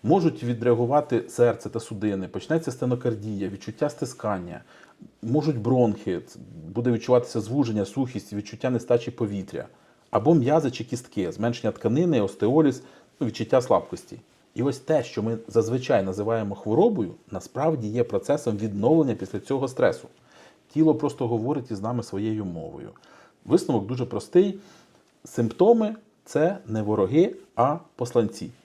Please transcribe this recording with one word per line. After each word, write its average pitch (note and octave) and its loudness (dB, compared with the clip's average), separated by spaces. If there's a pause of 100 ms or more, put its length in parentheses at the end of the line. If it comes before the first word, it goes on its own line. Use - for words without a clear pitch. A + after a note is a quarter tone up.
Можуть D#3+ 2
відреагувати A#2+ 2
серце A#2 2
та A2+ -6
судини, G2 -4
почнеться D#3 -4
стенокардія, A2 -4
відчуття A2 -6
стискання, G2 -6 (640)
можуть C#3 0
бронхи, A2 2
ц-, - -20 (360)
буде A#2+ 0
відчуватися B2 2
звуження, A2 0
сухість, B2 -6
відчуття A2 -6
нестачі A#2+ 0
повітря, G2+ -6 (440)
або A#2 4
м'язи D3 4
чи A#2+ -8
кістки, G2+ -6
зменшення A2 -2
тканини, C#3 2
остеоліз, B2+ 2 (380)
ну, C3 -2
відчуття A#2 0
слабкості. - -2 (360)
І - -4
ось C3 -2
те, D3+ 0
що - -6
ми A2+ -2 (100)
зазвичай A#2 2
називаємо G2+ -2
хворобою, A#2 2 (160)
насправді B2+ -4
є A#2 0
процесом A2+ -2
відновлення A2 2
після F#2+ -8
цього C3+ -2
стресу. B2 0 (640)
Тіло D#3 6
просто C#3+ -2
говорить A#2+ -2
із G2+ -6
нами A#2 -4
своєю G#2+ -4
мовою. D2+ -10 (540)
Висновок C3 0
дуже B2+ -4
простий. F3+ 2 (680)
Симптоми — G#3+ 2 (280)
це F3 0
не A2 -4
вороги, G#2+ 2 (220)
а C#3 2 (200)
посланці. A2+ -2 (140)